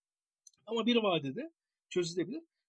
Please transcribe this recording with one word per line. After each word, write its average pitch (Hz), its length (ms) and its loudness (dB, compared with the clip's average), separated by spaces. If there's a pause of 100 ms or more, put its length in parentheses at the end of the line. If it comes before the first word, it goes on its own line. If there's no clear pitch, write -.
(640)
Ama 220 200 -2
bir 240 100 4
vadede 190 560 0 (380)
çözülebilir. 180 540 -2 (260)